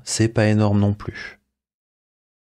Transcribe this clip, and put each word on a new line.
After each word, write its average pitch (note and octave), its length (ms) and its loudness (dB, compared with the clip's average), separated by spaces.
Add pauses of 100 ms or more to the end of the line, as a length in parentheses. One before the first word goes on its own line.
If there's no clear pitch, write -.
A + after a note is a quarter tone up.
c'est A2+ 240 0
pas A2 180 0
énorme G#2+ 320 2
non G2+ 140 2
plus. - 480 -12 (1040)